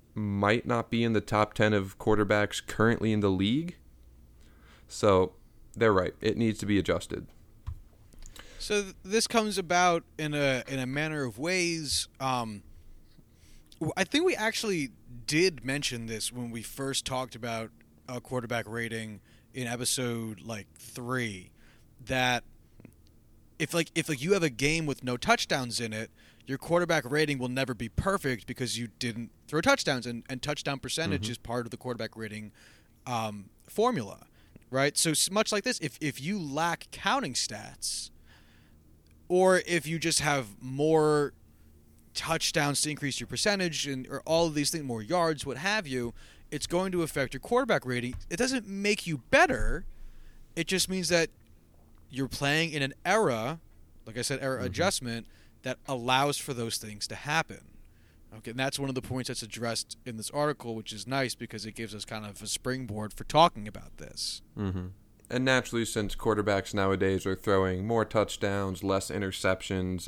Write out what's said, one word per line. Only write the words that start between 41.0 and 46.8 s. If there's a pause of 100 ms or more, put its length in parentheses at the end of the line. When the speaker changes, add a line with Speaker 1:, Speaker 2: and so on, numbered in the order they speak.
Speaker 2:
touchdowns
to
increase
your
percentage
and,
or
all
of
these
things,
more
yards,
what
have
you, (360)
it's
going